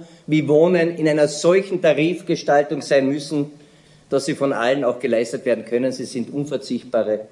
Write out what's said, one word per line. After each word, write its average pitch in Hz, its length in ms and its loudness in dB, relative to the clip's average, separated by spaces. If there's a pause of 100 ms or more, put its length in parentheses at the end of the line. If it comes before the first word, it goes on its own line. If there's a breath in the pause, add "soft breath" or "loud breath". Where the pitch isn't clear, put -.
(280 loud breath)
wie 151 200 2
Wohnen 170 500 4
in 156 100 0
einer 151 200 4
solchen 185 540 0
Tarifgestaltung 151 1000 0
sein 135 260 2
müssen, 147 440 -4 (580 soft breath)
dass 135 160 0
sie 151 100 -2
von 139 160 -2
allen 123 320 0
auch 123 160 0
geleistet 120 460 -2
werden 110 180 0
können. 123 300 -2
Sie 131 100 -10
sind 117 300 -8
unverzichtbare 120 1000 -4